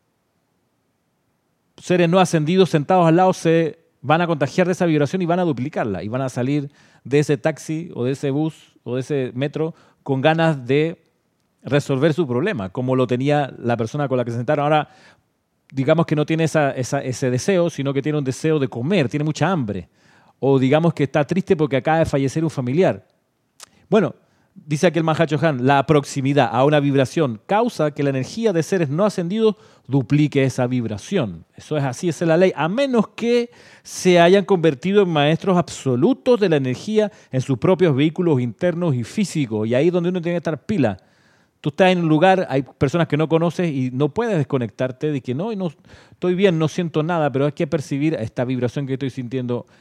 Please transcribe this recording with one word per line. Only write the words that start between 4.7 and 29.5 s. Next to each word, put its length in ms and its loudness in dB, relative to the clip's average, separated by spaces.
esa 140 -2
vibración 360 0
y 40 -2
van 120 0
a 60 0
duplicarla, 580 -4
y 60 -8
van 140 -4
a 60 -4
salir 440 -4
de 160 2
ese 160 0
taxi 580 -6
o 100 -4
de 80 -2
ese 180 -4
bus 520 -6
o 140 -6
de 60 -4
ese 320 -4
metro 400 -4
con 180 -2
ganas 460 2
de 340 0
resolver 500 0
su 140 -2
problema, 440 -2
como 260 -2
lo 100 2
tenía 520 0
la 180 -2
persona 320 -4
con 80 -2
la 80 0
que 80 -8
se 40 -6
sentaron. 280 -2
Ahora, 240 0
digamos 340 2
que 80 -2
no 100 0
tiene 200 -2
esa, 260 2
esa, 320 -4
ese 280 -4
deseo, 400 0
sino 220 -4
que 100 -2
tiene 160 -2
un 60 -2
deseo 360 -2
de 80 -2
comer, 400 0
tiene 160 -4
mucha 260 0
hambre. 380 -4
O 220 2
digamos 340 2
que 100 -2
está 200 0
triste 320 0
porque 200 0
acaba 220 0
de 80 2
fallecer 380 -2
un 60 -2
familiar. 580 -2
Bueno, 260 2
dice 320 -2
aquí 120 2
el 60 0
Mahacho 400 0
Han, 220 0
"La 200 4
proximidad 680 2
a 120 2
una 140 4
vibración 680 0
causa 440 0
que 120 -6
la 80 0
energía 420 -2
de 100 0
seres 280 -2
no 140 0
ascendidos 520 0